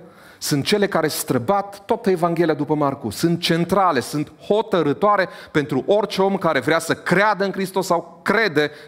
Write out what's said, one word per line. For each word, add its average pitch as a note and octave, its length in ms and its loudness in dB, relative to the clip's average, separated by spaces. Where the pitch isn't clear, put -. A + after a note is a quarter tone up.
sunt C#3 280 -2
cele G3+ 220 2
care E3 200 0
străbat D3+ 800 -2
toată A3+ 240 -2
Evanghelia E3+ 440 2
după D3 220 -2
Marcu. C#3 340 -2
Sunt E3+ 300 0
centrale, E3+ 600 2
sunt D3 320 -6
hotărâtoare G3 800 0
pentru D3+ 360 0
orice G3+ 340 0
om G3 160 2
care D#3+ 220 0
vrea D3+ 200 2
să - 160 0
creadă G3 500 2
în G3 60 -2
Hristos F#3 340 -4
sau - 380 -2
crede F#3 480 2